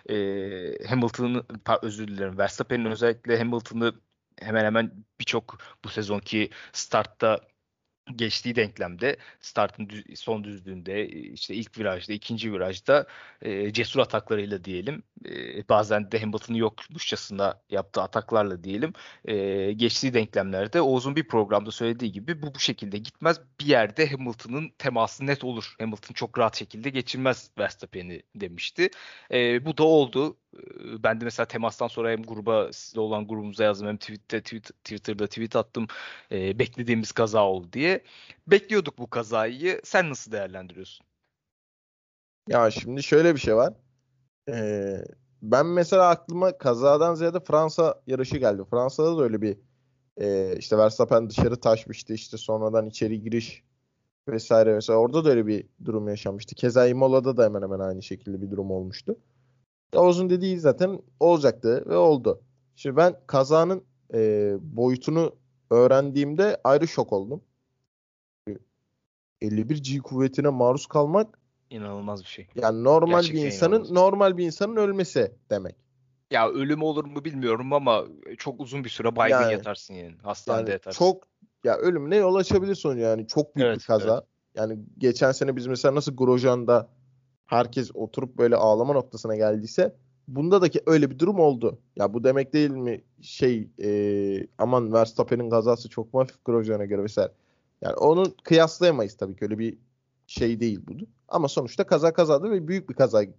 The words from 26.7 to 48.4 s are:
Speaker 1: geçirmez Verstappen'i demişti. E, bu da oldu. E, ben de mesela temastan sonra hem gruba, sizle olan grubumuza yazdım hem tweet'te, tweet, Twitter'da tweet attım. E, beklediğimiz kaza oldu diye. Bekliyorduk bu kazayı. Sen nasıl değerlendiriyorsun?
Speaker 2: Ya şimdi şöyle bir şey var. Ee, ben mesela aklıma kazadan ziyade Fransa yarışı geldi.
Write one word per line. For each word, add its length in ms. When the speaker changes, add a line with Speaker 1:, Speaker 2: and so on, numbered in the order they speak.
Speaker 1:
geçirmez 680
Verstappen'i 640
demişti. 560
E, 340
bu 120
da 60
oldu. 520
E, 80
ben 180
de 40
mesela 220
temastan 420
sonra 220
hem 120
gruba, 500
sizle 280
olan 280
grubumuza 360
yazdım 240
hem 80
tweet'te, 460
tweet, 220
Twitter'da 640
tweet 300
attım. 300
E, 260
beklediğimiz 540
kaza 320
oldu 280
diye. 260
Bekliyorduk 520
bu 120
kazayı. 720
Sen 260
nasıl 220
değerlendiriyorsun? 720
Speaker 2:
Ya 220
şimdi 320
şöyle 320
bir 60
şey 160
var. 180
Ee, 560
ben 240
mesela 420
aklıma 500
kazadan 560
ziyade 260
Fransa 640
yarışı 300
geldi. 340